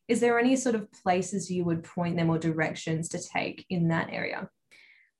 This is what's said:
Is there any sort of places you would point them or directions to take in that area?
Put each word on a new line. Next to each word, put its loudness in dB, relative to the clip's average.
Is 2
there 4
any 6
sort 0
of -4
places -2
you 0
would 0
point -4
them 4
or 2
directions -2
to -6
take -6
in 2
that 0
area? -6